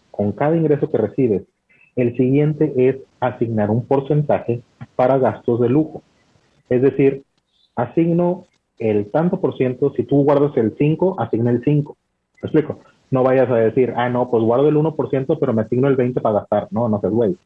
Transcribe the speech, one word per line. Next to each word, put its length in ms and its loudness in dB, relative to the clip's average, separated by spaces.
con 220 -2
cada 240 0
ingreso 340 0
que 80 0
recibes, 440 0
el 200 0
siguiente 600 0
es 200 2
asignar 500 -2
un 160 -2
porcentaje 760 0
para 220 2
gastos 420 0
de 100 2
lujo. 320 -2
Es 140 2
decir, 400 2
asigno 680 -2
el 340 -2
tanto 280 0
por 160 -2
ciento, 380 -2
si 80 -4
tú 220 2
guardas 320 2
el 200 0
cinco, 440 0
asigna 320 -2
el 120 0
cinco. 320 0
¿Me 60 -8
explico? 320 -2
No 120 0
vayas 280 4
a 60 2
decir, 400 2
"Ah, 140 -2
no, 200 -2
pues 140 2
guardo 240 2
el 80 2
uno 180 0
por 140 -4
ciento, 300 -2
pero 160 0
me 80 0
asigno 260 0
el 80 2
veinte 240 0
para 200 0
gastar". 300 -4
No, 200 -2
no 100 0
seas 120 -2
güey. 220 0